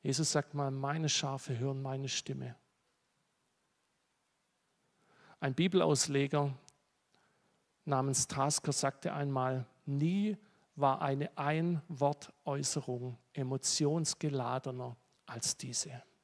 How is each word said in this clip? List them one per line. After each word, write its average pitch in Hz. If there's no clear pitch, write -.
Jesus 143
sagt 147
mal: 139
„Meine 143
Schafe 135
hören 135
meine 135
Stimme.“ 131
Ein 135
Bibelausleger 147
namens 135
Tasker 139
sagte -
einmal: 131
„Nie 185
war 139
eine 139
Ein-Wort-Äußerung 143
emotionsgeladener 131
als -
diese.“ 123